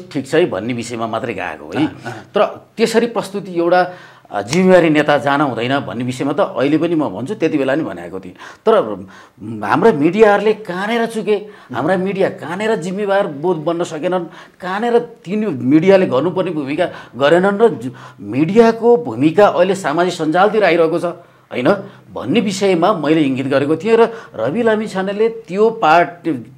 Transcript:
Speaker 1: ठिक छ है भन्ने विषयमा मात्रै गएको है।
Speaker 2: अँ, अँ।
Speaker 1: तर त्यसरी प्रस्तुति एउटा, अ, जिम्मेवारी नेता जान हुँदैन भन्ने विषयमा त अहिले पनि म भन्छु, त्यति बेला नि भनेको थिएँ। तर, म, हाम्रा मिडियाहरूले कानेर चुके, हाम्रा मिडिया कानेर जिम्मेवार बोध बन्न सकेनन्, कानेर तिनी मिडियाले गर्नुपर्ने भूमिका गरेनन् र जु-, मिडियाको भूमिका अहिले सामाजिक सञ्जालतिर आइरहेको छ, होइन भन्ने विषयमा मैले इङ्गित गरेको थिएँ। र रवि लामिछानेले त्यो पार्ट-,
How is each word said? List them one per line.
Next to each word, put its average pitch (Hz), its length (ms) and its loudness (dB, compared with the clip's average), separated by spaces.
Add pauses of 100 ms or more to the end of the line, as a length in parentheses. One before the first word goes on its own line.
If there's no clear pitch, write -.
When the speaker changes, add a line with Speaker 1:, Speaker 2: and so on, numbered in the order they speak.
(120)
Speaker 1:
ठिक 131 160 -6
छ - 80 -4
है 160 140 2
भन्ने 113 240 -6
विषयमा 117 340 -8
मात्रै 110 260 -6
गएको 85 460 -8
है। 151 60 2
Speaker 2:
अँ, - 200 -6
अँ। 113 60 -12
Speaker 1:
तर - 560 -4 (100)
त्यसरी 226 300 2
प्रस्तुति 196 520 -8
एउटा, 180 340 2 (380)
अ, 101 100 -4
जिम्मेवारी 175 480 4
नेता 151 280 4
जान 139 240 0
हुँदैन 127 380 -2
भन्ने 107 240 -8
विषयमा 127 300 -4
त - 60 -4
अहिले 143 380 0
पनि 170 180 0
म 143 140 0
भन्छु, 104 260 -8
त्यति 156 220 -2
बेला 131 180 0
नि 156 80 -2
भनेको 92 360 -10
थिएँ। 92 140 -16
तर, 110 720 -2 (360)
म, 107 220 -10
हाम्रा 147 280 4
मिडियाहरूले 202 640 4
कानेर 208 520 -4
चुके, 214 300 -2 (380)
हाम्रा 160 240 0
मिडिया 185 320 0
कानेर 202 460 -4
जिम्मेवार 196 520 -2
बोध 160 300 -2
बन्न 165 260 -2
सकेनन्, 170 420 -4 (360)
कानेर 214 380 0
तिनी 214 460 -6
मिडियाले 160 600 4
गर्नुपर्ने 165 460 0
भूमिका 151 340 -4 (300)
गरेनन् 175 440 4
र 233 80 6
जु-, 131 240 -4 (300)
मिडियाको 220 760 4
भूमिका 160 500 2
अहिले 180 280 2
सामाजिक 170 380 -2
सञ्जालतिर 180 500 2
आइरहेको 165 360 2
छ, 156 60 -6 (460)
होइन 123 160 -2 (460)
भन्ने 127 260 -2
विषयमा 190 540 0
मैले 156 280 0
इङ्गित 135 260 -2
गरेको 139 280 0
थिएँ। 214 220 0
र 226 160 4 (220)
रवि 147 280 -2
लामिछानेले 208 680 -2
त्यो 214 400 -2
पार्ट-, 170 600 2 (280)